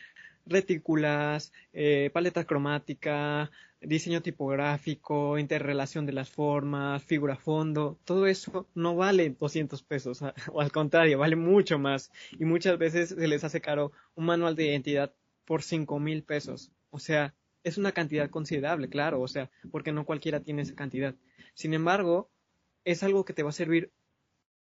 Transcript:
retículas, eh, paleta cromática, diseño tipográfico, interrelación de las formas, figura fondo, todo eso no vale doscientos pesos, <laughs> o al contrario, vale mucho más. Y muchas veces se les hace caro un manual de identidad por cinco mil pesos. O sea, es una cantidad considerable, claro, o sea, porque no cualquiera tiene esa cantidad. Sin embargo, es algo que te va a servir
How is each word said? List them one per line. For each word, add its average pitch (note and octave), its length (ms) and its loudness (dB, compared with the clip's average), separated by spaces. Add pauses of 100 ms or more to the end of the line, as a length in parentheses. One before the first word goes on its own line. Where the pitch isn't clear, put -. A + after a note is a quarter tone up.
(460)
retículas, D3+ 1080 2 (200)
eh, D3 400 4
paleta F3 320 0
cromática, D3 1040 -2 (320)
diseño D#3+ 400 -2
tipográfico, D3 1160 -2
interrelación D3 680 -2
de C#3+ 80 -4
las C3 160 -4
formas, C#3+ 720 -2
figura C#3+ 320 0
fondo, D3+ 720 -2
todo F#3+ 220 2
eso F#3+ 480 -2
no E3+ 200 0
vale F#3 420 4
doscientos D3 460 -4
pesos, C3 380 -6
<laughs> - 320 -8
o D#3 80 0
al C#3+ 100 0
contrario, D#3 480 4
vale D#3+ 160 4
mucho F3 440 4
más. C#3 320 -2 (280)
Y E3 60 0
muchas E3+ 320 2
veces E3 320 0
se E3+ 180 -2
les D3 160 2
hace D#3 180 -4
caro D3 300 -2 (240)
un E3 100 -4
manual E3+ 300 2
de D#3 120 0
identidad C#3+ 460 0 (320)
por D#3 180 -2
cinco D3+ 360 -4
mil D3+ 240 -4
pesos. C#3+ 480 -8 (200)
O C#3+ 80 -12
sea, D3 340 0 (300)
es E3+ 140 -4
una G3 160 0
cantidad D3+ 360 -2
considerable, D3+ 600 -2
claro, C#3+ 320 -2
o B2+ 60 -2
sea, C3 220 -6 (220)
porque D#3 220 -6
no D3+ 120 -2
cualquiera D3+ 360 -4
tiene D3 220 -4
esa C3+ 120 -8
cantidad. C3+ 400 -6 (380)
Sin D#3 200 -4
embargo, F3 560 2 (560)
es F3 180 0
algo G3 220 4
que F3 80 -10
te D#3 100 -2
va D3 60 -2
a D3+ 40 -6
servir E3 380 0 (840)